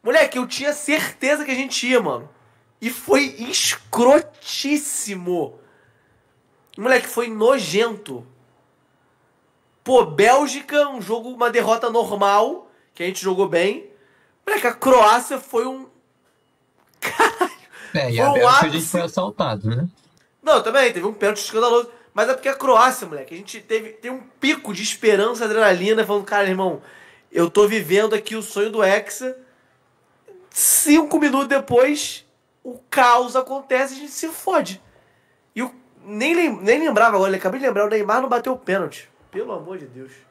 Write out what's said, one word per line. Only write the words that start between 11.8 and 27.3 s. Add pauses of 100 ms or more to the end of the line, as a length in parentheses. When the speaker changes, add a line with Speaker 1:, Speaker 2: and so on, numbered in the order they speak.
Speaker 1:
normal, (240)
que
a
gente
jogou
bem. (560)
Moleque,
a
Croácia
foi
um. (640)
<laughs>
Caralho. (420)
Speaker 2:
É,
e
Speaker 1:
Foi
Speaker 2:
a
Speaker 1:
um
Speaker 2:
Bélgica
a
Speaker 1:
ápice.
Speaker 2:
gente
foi
assaltado,
né? (540)
Speaker 1:
Não,
também,
teve
um
pênalti
escandaloso. (240)
Mas
é
porque
a
Croácia,
moleque,
a
gente
teve,
tem
um (180)
pico
de
esperança,
adrenalina,
falando,
"Cara,
irmão, (500)